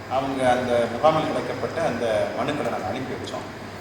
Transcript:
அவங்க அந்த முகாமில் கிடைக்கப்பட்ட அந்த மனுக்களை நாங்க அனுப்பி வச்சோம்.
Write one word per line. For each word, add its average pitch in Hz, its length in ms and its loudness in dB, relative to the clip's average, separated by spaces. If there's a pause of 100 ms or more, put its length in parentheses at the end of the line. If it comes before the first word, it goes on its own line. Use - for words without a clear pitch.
(100)
அவங்க 131 400 2
அந்த 120 420 4
முகாமில் 151 300 4
கிடைக்கப்பட்ட 127 640 -2
அந்த 117 400 2 (120)
மனுக்களை 127 320 -2
நாங்க 98 160 -2
அனுப்பி - 280 -4
வச்சோம். 101 320 -8 (340)